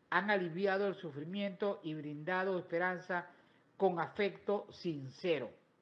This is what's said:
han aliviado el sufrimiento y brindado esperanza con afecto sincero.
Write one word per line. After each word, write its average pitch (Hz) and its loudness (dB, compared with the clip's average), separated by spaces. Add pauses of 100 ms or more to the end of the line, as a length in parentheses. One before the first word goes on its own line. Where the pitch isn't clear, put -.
(100)
han 185 4
aliviado 190 2
el 190 0
sufrimiento 185 -4
y 156 -4
brindado 160 0
esperanza 175 0 (520)
con 180 4
afecto 185 0
sincero. 139 -2 (320)